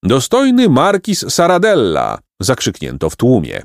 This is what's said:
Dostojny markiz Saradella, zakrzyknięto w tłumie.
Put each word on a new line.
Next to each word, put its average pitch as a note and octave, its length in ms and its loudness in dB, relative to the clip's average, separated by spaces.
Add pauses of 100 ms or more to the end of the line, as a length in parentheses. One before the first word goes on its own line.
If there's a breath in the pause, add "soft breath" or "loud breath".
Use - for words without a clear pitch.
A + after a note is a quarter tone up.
Dostojny B3 640 2
markiz F#3 600 0
Saradella, E3+ 880 0 (220)
zakrzyknięto D#2+ 720 -4
w - 60 -18
tłumie. E2 480 0